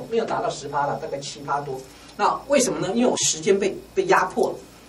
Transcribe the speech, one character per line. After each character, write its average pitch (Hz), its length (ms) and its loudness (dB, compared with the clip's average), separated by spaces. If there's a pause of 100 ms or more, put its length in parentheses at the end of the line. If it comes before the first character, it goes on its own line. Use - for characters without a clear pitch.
没 226 80 -2
有 214 60 2
达 - 160 -2
到 175 120 -2
十 - 160 -8
趴 143 180 -2
了， 143 160 -2
大 - 60 -8
概 143 100 -6
七 - 220 -10
趴 139 200 -2
多。 135 220 -8 (340)
那 202 320 0
为 285 120 6
什 196 120 2
么 165 80 -4
呢？ 185 140 -2
因 233 100 2
为 247 60 4
我 - 80 0
时 - 240 0
间 196 160 6
被， 196 180 0 (200)
被 190 100 2
压 185 200 4
迫 - 260 0
了， - 40 -6 (340)